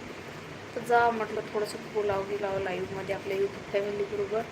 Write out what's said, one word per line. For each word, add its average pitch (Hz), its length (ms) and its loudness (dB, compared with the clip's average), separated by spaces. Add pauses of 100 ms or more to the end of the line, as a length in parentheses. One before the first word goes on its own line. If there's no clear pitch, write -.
(760)
तर 247 60 -4
जा 233 280 8
म्हटलं 214 320 0 (120)
थोडंसं 214 400 -2
बोलावं 202 360 2
गिलावं 196 320 0
लाईव्हमध्ये 190 540 -2
आपल्या 190 220 -2
YouTube - 360 0
फॅमिलीबरोबर. 202 680 0 (100)